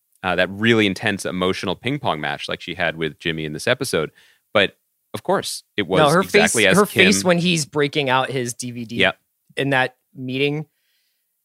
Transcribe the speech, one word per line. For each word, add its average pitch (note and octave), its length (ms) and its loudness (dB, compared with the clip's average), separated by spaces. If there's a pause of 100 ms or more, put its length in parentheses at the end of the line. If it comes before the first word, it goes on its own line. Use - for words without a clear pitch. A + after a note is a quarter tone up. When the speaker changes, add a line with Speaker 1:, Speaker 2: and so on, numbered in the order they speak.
(220)
Speaker 1:
uh, F2+ 140 -2
that F2+ 140 2
really A2 360 2
intense G2 380 -4
emotional F#2 520 -4
ping C3+ 220 -6
pong E2+ 220 -4
match D2 280 -6
like F2+ 120 -6
she E2+ 160 -10
had E2 200 -2
with D#2+ 220 -6
Jimmy D#2+ 260 -6
in D2+ 80 -6
this D2+ 140 -8
episode. G#2 440 -2 (440)
But G2 240 0 (360)
of - 80 -10
course, - 400 -2 (140)
it G2+ 100 0
was - 140 0
Speaker 2:
No, D3 100 6
her E3+ 100 4
Speaker 1:
exactly G3 440 2
Speaker 2:
face, F#2+ 80 6
Speaker 1:
as F3 60 6
Speaker 2:
her G#3 80 6
Speaker 1:
Kim - 200 4
Speaker 2:
face G3 180 2
when F3 140 4
he's E3 260 0
breaking D3 460 -2
out C3 200 2
his B2 220 -4
D B2 180 -12
V A#2+ 140 -10
D A2+ 120 -10
Speaker 1:
Yep. F#2 220 2 (380)
Speaker 2:
in C#3 140 -2
that C3 260 0 (180)
meeting C#3 520 -4 (800)